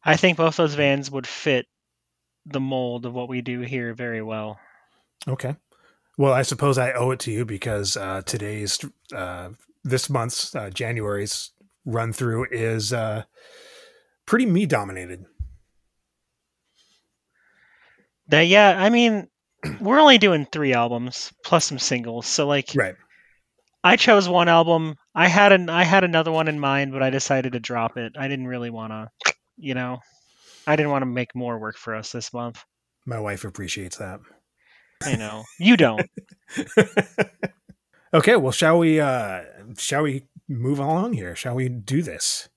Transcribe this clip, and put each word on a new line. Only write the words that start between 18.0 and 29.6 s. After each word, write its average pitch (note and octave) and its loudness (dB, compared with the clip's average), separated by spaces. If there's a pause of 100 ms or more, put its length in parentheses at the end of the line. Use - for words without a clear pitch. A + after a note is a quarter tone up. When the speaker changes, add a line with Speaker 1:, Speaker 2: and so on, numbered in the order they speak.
Speaker 1:
That, D3+ 6
yeah, G3 10
I F#3+ 4
mean, A3+ 2 (340)
<clears throat> D3+ -10
we're A#3+ 4
only C#4 10
doing F3+ 4
three C#3+ -2
albums A#2+ -2 (120)
plus E3 2
some C3+ -6
singles. A#2 -4
So, D3 0
like, C#3+ 0
Speaker 2:
Right. G2 0 (880)
Speaker 1:
I F#3 8
chose G3+ 6
one F3 4
album. E3 4 (180)
I F3 4
had G3+ 6
an, F3+ 4
I E3+ 2
had F#3 4
another E3 2
one D#3+ 0
in D3+ -4
mind, C#3 -2
but C3+ -2
I C3 2
decided C3 -2
to B2 -6
drop A2+ -4
it. A#2 -10
I C3+ -6
didn't C3 -6
really A#2+ -8
wanna, A2 -12 (460)
you C#3 -8